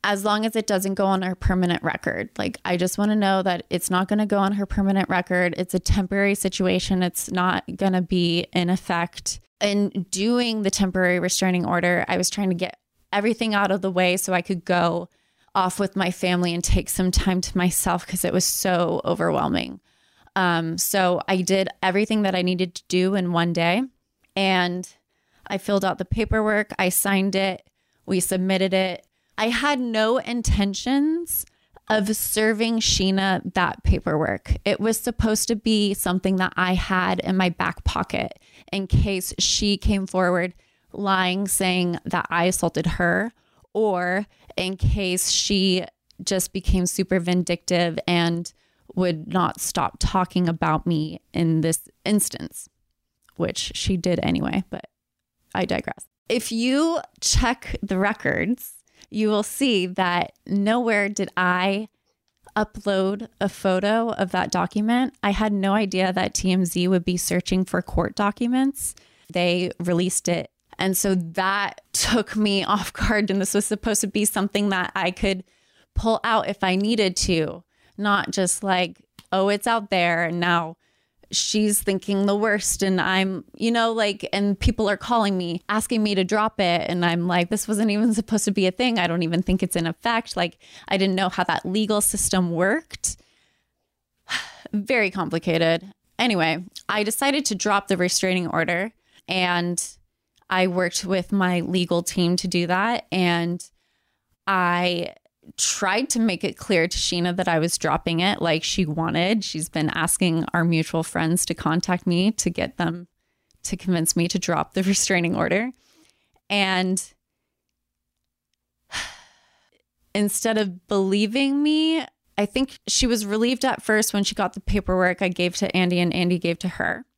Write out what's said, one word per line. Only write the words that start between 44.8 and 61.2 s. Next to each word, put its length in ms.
she 520
just 280
became 340
super 340
vindictive 800
and 440
would 360
not 300
stop 380
talking 500
about 360
me 360
in 280
this 260
instance, 640
which 380
she 200
did 260
anyway, 480
but 180
I 120
digress. 400
If 240
you 480
check 600
the 160
records, 760
you 200
will 140
see 420
that 480
nowhere 640
did 280